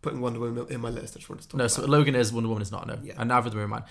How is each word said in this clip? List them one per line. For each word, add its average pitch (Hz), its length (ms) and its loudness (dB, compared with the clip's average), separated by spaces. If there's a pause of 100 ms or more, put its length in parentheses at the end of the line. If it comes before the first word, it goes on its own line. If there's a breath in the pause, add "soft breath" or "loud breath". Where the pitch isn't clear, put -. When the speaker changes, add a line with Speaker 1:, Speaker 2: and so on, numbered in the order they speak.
Speaker 1:
putting 143 180 -4
Wonder 120 180 -2
Woman 117 300 -4
in 131 100 -6
my 117 100 -4
list. - 260 -8
I - 40 -18
just - 100 -20
wanted - 140 -12
to - 60 -20
talk - 80 -6
Speaker 2:
No, 131 60 2
Speaker 1:
about 117 80 2
Speaker 2:
so - 120 0
Speaker 1:
it. 131 60 2
Speaker 2:
Logan 147 260 8
is, 120 160 4
Wonder 117 180 0
Woman 107 120 0
is 98 100 -4
not, 92 160 -8
no. 110 160 -6
Speaker 1:
Yeah. 107 140 -12
Speaker 2:
And 113 120 -2
neither 123 180 4
of 113 60 -4
them 107 80 -4
are - 20 -2
in 104 80 -4
mine. - 200 -6